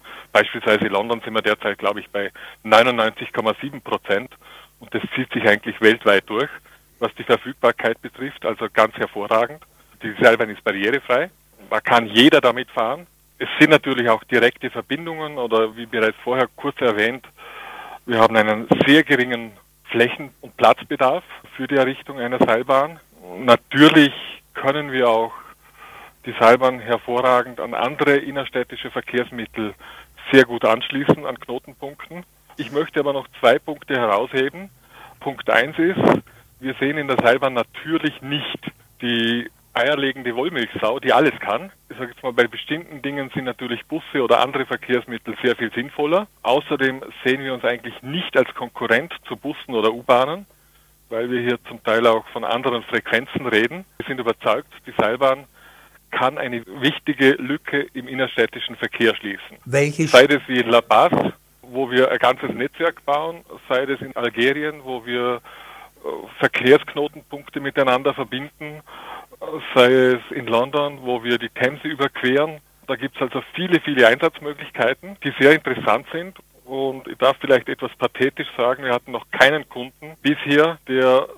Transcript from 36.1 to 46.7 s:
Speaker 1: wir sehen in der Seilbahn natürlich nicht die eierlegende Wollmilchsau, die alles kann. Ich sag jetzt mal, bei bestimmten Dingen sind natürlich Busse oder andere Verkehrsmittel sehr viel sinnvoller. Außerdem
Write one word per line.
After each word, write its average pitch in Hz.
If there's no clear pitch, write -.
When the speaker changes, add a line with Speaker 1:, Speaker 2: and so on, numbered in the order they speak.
Speaker 1:
wir 131
sehen 143
in 143
der 127
Seilbahn 131
natürlich 151
nicht -
die 117
eierlegende 135
Wollmilchsau, 127
die 123
alles 131
kann. 143
Ich -
sag 127
jetzt -
mal, 127
bei 120
bestimmten 151
Dingen 139
sind 135
natürlich 120
Busse 156
oder 117
andere 135
Verkehrsmittel 117
sehr 117
viel 113
sinnvoller. 151
Außerdem 135